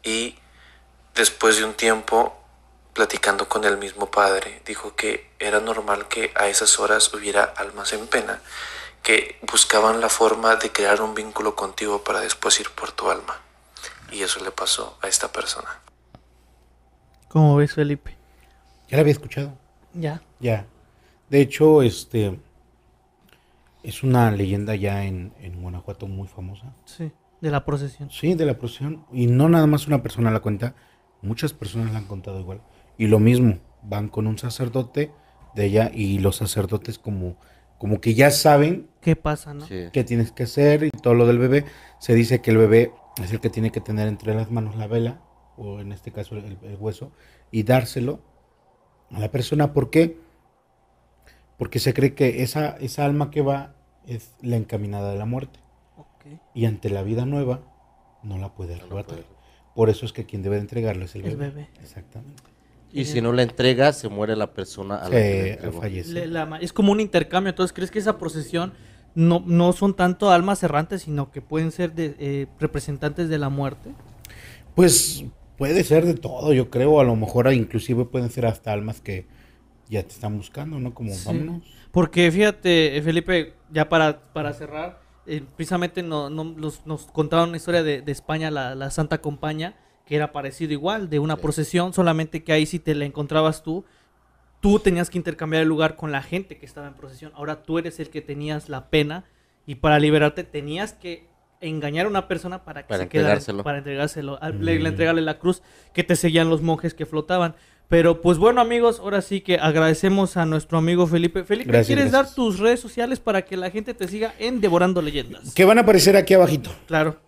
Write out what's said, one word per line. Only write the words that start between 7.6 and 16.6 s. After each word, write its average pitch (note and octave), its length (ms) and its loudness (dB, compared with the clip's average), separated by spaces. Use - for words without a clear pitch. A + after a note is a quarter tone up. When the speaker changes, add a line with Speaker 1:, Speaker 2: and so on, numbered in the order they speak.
Speaker 1:
en A2 140 -8
pena, G#2 340 -4
que - 340 0
buscaban A2 520 4
la A2+ 80 0
forma A2+ 460 4
de A2 160 -6
crear G#2 300 2
un A2 120 -4
vínculo G#2+ 420 -6
contigo G2+ 480 -6
para G2+ 180 -2
después - 380 0
ir - 120 -8
por - 200 -10
tu G2 180 -4
alma. - 300 -4
Y G2+ 120 -10
eso F#2 200 -6
le F#2+ 80 -8
pasó - 500 -6
a G2 60 -6
esta - 240 -2
persona. - 380 -8